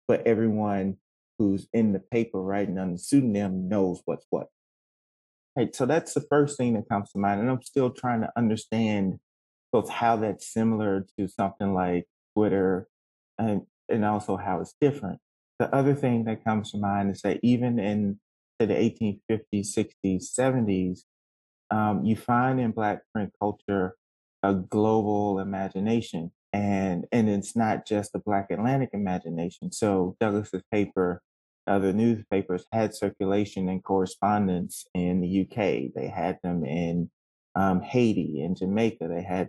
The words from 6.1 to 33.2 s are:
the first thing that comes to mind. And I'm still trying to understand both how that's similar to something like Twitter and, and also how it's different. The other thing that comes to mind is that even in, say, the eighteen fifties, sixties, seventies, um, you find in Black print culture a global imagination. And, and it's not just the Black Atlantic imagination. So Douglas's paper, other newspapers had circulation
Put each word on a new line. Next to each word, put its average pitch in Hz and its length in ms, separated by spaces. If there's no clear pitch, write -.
the 151 80
first 147 380
thing 123 160
that 104 140
comes 101 240
to 98 60
mind. 101 220
And 117 80
I'm 131 140
still 127 280
trying 120 300
to 107 160
understand 107 840
both 110 160
how 117 280
that's 107 360
similar 107 540
to 98 100
something 98 460
like 90 320
Twitter 95 520
and, 107 240
and 107 160
also 104 320
how 95 240
it's - 200
different. 117 380
The - 160
other 139 200
thing 123 300
that 110 200
comes 107 280
to 104 60
mind 101 320
is 95 120
that 98 200
even 120 360
in, 104 420
say, 113 60
the - 100
eighteen 101 520
fifties, 104 440
sixties, 98 580
seventies, 104 760
um, 107 340
you 110 120
find 127 440
in 113 120
Black 107 280
print 101 280
culture 101 560
a 98 120
global 104 840
imagination. 95 920
And, 95 580
and 113 180
it's 101 280
not 110 300
just 104 260
the 95 80
Black 98 300
Atlantic 120 420
imagination. 90 800
So 95 480
Douglas's 104 500
paper, 95 500
other 95 260
newspapers 101 800
had 110 240
circulation 98 760